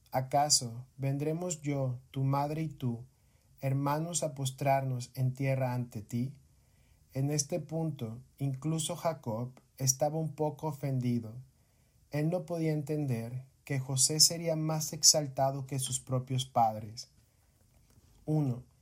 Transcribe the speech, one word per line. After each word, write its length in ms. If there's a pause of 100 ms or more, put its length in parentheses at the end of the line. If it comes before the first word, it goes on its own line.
(120)
¿Acaso 760 (100)
vendremos 680
yo, 380 (100)
tu 140
madre 380
y 60
tú, 360 (560)
hermanos, 640
a 100
postrarnos 800
en 200
tierra 380
ante 300
ti? 320 (760)
En 180
este 300
punto, 600 (180)
incluso 580
Jacob 560 (260)
estaba 400
un 140
poco 340
ofendido. 680 (800)
Él 180
no 160
podía 280
entender 720 (200)
que 140
José 400
sería 380
más 360
exaltado 760
que 100
sus 220
propios 440
padres. 640 (1160)
Uno, 380 (180)